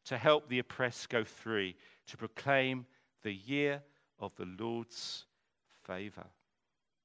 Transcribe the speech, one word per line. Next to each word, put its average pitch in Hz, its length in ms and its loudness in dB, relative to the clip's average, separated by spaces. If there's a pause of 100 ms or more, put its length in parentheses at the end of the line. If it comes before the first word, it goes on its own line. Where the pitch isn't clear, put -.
to 127 120 -4
help 151 320 6
the 123 100 2
oppressed - 500 -2
go 117 140 4
free, 101 520 -2 (320)
to - 100 -14
proclaim 131 680 0 (360)
the 104 120 -4
year 143 500 0 (360)
of 98 180 -8
the 92 80 -8
Lord's 113 800 -6 (580)
favour. 92 440 -8 (760)